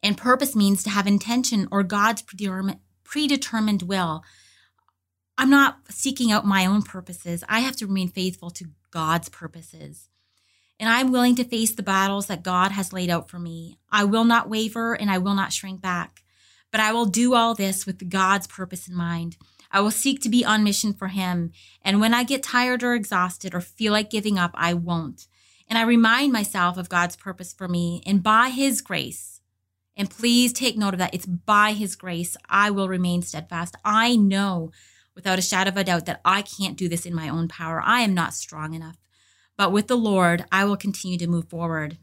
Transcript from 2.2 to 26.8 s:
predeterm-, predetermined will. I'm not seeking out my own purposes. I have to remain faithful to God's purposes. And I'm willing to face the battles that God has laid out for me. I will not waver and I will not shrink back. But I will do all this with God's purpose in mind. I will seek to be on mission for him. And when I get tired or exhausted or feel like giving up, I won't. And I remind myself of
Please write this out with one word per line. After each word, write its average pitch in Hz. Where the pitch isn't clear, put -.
predeterm-, 190
predetermined 233
will. 175
I'm 262
not 277
seeking 254
out 214
my 190
own 202
purposes. 175
I 226
have 254
to 214
remain 190
faithful 185
to 170
God's 165
purposes. 160
And 220
I'm 254
willing 247
to 247
face 226
the 202
battles 196
that 175
God 185
has 196
laid 180
out 170
for 180
me. 165
I 208
will 214
not 233
waver 226
and 208
I 190
will 196
not 196
shrink 190
back. 180
But 220
I 214
will 233
do 233
all 233
this 190
with 185
God's 190
purpose 185
in 180
mind. 170
I 196
will 214
seek 269
to 233
be 240
on 214
mission 202
for 190
him. 180
And 196
when 226
I 247
get 269
tired 247
or 247
exhausted 185
or 180
feel 214
like 214
giving 208
up, 175
I 170
won't. 170
And 220
I 226
remind 233
myself 185
of 180